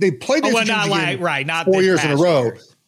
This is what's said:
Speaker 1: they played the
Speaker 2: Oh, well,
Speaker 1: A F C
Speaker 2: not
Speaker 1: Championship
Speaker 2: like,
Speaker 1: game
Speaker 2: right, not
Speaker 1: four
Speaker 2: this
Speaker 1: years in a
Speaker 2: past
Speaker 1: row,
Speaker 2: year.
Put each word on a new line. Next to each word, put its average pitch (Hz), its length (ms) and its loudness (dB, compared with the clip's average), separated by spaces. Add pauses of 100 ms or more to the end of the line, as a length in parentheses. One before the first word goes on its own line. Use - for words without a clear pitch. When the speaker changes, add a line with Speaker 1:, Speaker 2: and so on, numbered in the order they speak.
Speaker 1:
they 196 100 2
played 285 320 -2
the 302 60 -2
Speaker 2:
Oh, 226 60 0
well, 226 40 2
Speaker 1:
A 226 40 0
F 220 40 0
C 226 60 -2
Speaker 2:
not 214 80 0
Speaker 1:
Championship 196 260 0
Speaker 2:
like, 185 120 -4
Speaker 1:
game 180 60 -6
Speaker 2:
right, 143 220 -2
not 165 200 -4
Speaker 1:
four 190 80 2
Speaker 2:
this 190 100 2
Speaker 1:
years 175 200 2
in 135 60 -2
a 143 40 0
Speaker 2:
past 147 100 2
Speaker 1:
row, 160 180 2
Speaker 2:
year. 117 160 -4 (300)